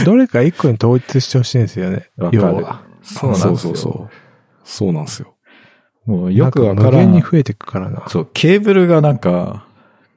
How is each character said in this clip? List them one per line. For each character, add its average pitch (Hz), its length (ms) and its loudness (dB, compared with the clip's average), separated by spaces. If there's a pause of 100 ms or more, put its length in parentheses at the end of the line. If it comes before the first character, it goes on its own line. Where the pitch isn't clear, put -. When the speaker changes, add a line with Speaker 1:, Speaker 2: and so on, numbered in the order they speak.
Speaker 1:
ど 196 140 4
れ 254 100 4
か 120 140 0
一 160 160 0
個 165 120 0
に 113 60 0
統 117 220 2
一 131 240 -2
し - 100 -8
て 135 60 0
ほ 120 80 4
し - 100 -4
い 127 40 2
ん - 20 4
で 104 80 2
す - 100 -10
よ 92 120 -4
ね。 90 260 -8
Speaker 2:
わ 87 120 -4
か 110 60 2
る。 - 20 4
Speaker 1:
要 92 180 2
は。 - 280 -8 (180)
Speaker 2:
そ - 280 -8
う - 20 0
な 98 60 0
ん - 20 0
で - 20 0
す 98 60 2
よ。 87 100 0
Speaker 3:
そ 85 140 -6
う - 60 -8
そ 80 120 -6
う - 40 -6
そ - 100 -12
う。 107 60 -18 (560)
そ - 240 -4
う 85 40 -2
な 78 100 -4
ん - 20 -10
で - 60 -12
す - 100 -14
よ。 - 140 -20 (720)
Speaker 2:
も 92 200 -2
う 92 80 -2
よ 131 160 4
く 131 140 0
わ 98 120 0
か 104 80 2
ら 123 60 4
ん。 - 0 -
Speaker 1:
な - 0 -
ん - 20 2
か 135 60 4
無 175 80 4
限 180 60 4
に 175 100 6
増 - 160 0
え 139 60 4
て 107 100 -6
く - 140 -20
か - 120 -8
ら 92 100 -8
な。 - 180 -10
Speaker 2:
そ 87 140 -4
う、 - 120 -10
ケ 170 220 2
ー 208 60 0
ブ 196 120 2
ル 185 140 4
が 165 140 4
な 147 120 4
ん 117 60 -4
か、 92 480 -4 (500)